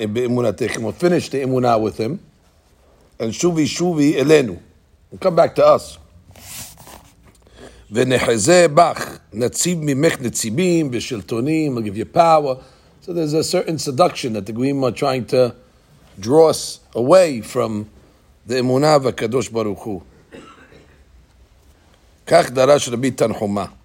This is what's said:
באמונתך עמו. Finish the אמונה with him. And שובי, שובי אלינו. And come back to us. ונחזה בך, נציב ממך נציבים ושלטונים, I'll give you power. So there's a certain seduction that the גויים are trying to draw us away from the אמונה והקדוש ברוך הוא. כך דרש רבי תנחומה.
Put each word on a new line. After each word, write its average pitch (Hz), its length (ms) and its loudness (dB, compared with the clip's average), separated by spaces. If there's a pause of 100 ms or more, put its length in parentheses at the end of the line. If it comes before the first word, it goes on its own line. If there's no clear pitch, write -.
(120)
באמונתך 120 640 -2
עמו. 113 140 -6
Finish 175 400 0
the 135 140 -4
אמונה 127 320 2
with 107 220 -2
him. 123 200 -4 (1000)
And 120 120 -4
שובי, 165 340 -2
שובי 156 540 0
אלינו. 131 360 4 (560)
And 95 80 -16
come 180 160 0
back 160 200 2
to 147 80 4
us. 147 340 2 (1900)
ונחזה 123 840 4
בך, 160 440 2 (140)
נציב 123 500 -4
ממך 151 380 0
נציבים 151 720 -2
ושלטונים, 123 880 -4
I'll - 20 -4
give 104 160 -8
you 110 80 -6
power. 156 520 2 (460)
So 185 100 -12
there's 160 200 -4
a 160 100 0
certain 175 360 -4
seduction 123 560 -2
that 101 100 -6
the 113 80 -12
גויים 135 320 -2
are 123 60 0
trying 131 360 -4
to 127 280 0 (680)
draw 151 300 6
us - 300 -6 (140)
away 139 460 4
from 110 440 -6 (600)
the 120 120 -2
אמונה 131 440 2
והקדוש 117 460 -4
ברוך 107 340 -6
הוא. 98 180 -10 (2250)
כך 165 240 4
דרש 131 380 2
רבי 120 220 -4
תנחומה. 104 560 -2 (180)